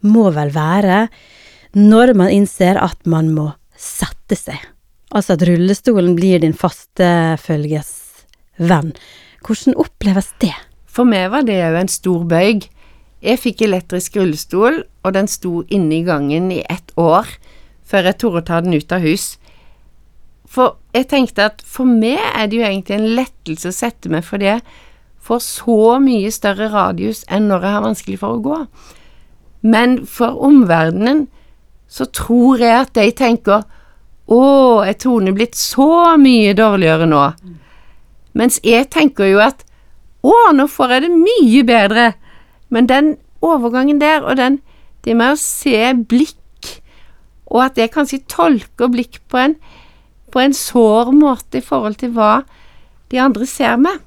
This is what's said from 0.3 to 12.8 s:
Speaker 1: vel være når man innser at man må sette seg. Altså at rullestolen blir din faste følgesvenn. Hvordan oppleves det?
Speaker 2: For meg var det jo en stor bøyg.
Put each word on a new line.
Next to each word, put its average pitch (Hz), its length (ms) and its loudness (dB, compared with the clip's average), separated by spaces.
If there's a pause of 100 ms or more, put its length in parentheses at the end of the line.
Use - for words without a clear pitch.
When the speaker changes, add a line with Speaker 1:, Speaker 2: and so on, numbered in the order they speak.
Speaker 1:
vel 147 200 -4
være 185 460 0 (720)
når 220 400 6
man 180 160 2
innser 196 480 0
at - 240 -6
man 160 320 -2
må 151 140 -4 (260)
sette - 640 -10
seg. - 240 -14 (480)
Altså 196 240 0
at 160 140 0
rullestolen 180 680 0
blir 180 280 2
din 160 120 0
faste - 560 -2 (320)
følgesvenn. 151 1500 -6 (480)
Hvordan 247 400 -2
oppleves 190 560 -2
det? 180 160 -2 (320)
Speaker 2:
For - 160 -2
meg 196 320 2
var 294 120 0
det 196 120 -2
jo 165 160 -2
en 185 160 -2
stor 175 400 -4
bøyg. 190 380 0 (480)